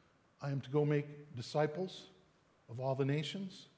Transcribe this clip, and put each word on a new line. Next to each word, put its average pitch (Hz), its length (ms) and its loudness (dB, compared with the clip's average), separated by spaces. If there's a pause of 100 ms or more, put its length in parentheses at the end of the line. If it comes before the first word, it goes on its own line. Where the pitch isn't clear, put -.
(420)
I 143 80 -2
am 139 120 0
to - 80 -10
go 147 160 4
make 147 500 0
disciples 151 720 0 (640)
of 117 100 -8
all 131 160 2
the 135 100 4
nations. 156 640 -2 (100)